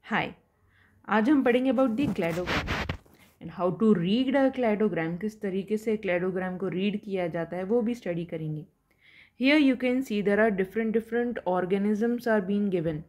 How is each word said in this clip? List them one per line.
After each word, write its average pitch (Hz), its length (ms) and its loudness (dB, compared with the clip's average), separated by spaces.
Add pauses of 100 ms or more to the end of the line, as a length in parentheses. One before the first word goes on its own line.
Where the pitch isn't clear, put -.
Hi, 196 200 -2 (800)
आज 214 220 2
हम 277 120 6
पढ़ेंगे 254 280 4
about 254 260 2
the 277 80 0 (120)
cladogram 175 520 -2 (720)
and 165 120 -12
how 180 120 -2 (120)
to 226 160 2
read 220 460 0
a - 20 4 (140)
cladogram, 196 640 0
किस 214 200 -6
तरीके 196 360 -4
से 214 280 -2
cladogram 185 540 -2
को 190 100 -4
रीड 190 360 -2
किया 190 240 -4
जाता 165 280 -6
है 185 80 -6
वो 226 180 2
भी 233 120 -2
स्टडी 175 300 -6
करेंगे। 156 400 -8 (760)
Here 277 180 6
you 269 220 4
can 254 280 0
see 208 200 0
there 202 160 4
are 226 160 4
different, 220 360 -2
different 233 440 -2 (140)
organisms 202 800 0
are 214 60 4 (100)
being 202 240 0
given 160 340 -2